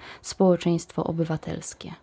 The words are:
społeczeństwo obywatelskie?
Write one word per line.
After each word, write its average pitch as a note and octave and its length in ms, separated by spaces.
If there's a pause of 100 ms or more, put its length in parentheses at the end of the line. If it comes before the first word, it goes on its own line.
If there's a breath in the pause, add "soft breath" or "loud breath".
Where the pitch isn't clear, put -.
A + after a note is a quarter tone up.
(220 loud breath)
społeczeństwo E3+ 840
obywatelskie? E3 880 (120)